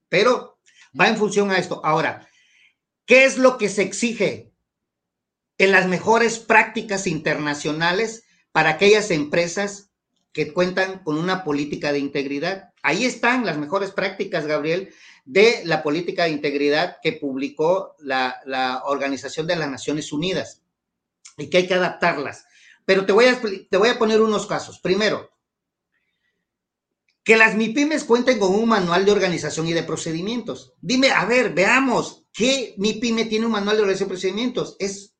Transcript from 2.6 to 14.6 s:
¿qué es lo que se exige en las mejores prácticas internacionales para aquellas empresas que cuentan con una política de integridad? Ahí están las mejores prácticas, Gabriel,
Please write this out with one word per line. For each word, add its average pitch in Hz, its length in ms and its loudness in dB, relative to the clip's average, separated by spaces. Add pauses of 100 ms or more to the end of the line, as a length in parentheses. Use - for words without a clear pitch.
¿qué 262 200 8
es 269 120 2
lo 254 220 4
que 208 100 0
se 196 140 -2
exige 190 720 -4 (1080)
en 196 140 6
las 185 160 4
mejores 220 500 2
prácticas 220 720 0
internacionales 160 1120 -4 (300)
para 156 180 2
aquellas 196 400 4
empresas 175 800 -4 (440)
que 151 180 -4
cuentan 190 520 -2
con 151 140 -2
una 180 260 -2
política 147 480 -4
de 143 60 0
integridad? 143 720 -6 (120)
Ahí 170 240 0
están 247 400 0
las 160 100 -4
mejores 190 360 -4
prácticas, 190 520 -2
Gabriel, 151 480 -2 (320)